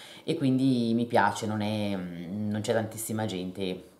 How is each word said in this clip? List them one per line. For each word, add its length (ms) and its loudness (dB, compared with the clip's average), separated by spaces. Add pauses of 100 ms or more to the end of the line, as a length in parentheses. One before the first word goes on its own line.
(240)
e 140 0
quindi 560 4
mi 120 2
piace, 420 2
non 140 0
è, 340 0
non 640 -4
c'è 120 0
tantissima 520 -2
gente, 640 -6 (100)